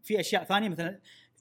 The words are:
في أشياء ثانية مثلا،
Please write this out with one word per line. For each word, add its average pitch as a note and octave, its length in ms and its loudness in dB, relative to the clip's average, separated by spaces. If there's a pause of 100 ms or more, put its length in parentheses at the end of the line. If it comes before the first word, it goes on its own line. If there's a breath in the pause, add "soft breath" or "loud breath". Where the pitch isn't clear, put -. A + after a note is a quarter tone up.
في G#3+ 180 0
أشياء F3+ 240 0
ثانية G#3 240 2
مثلا، E3+ 320 -4 (400 soft breath)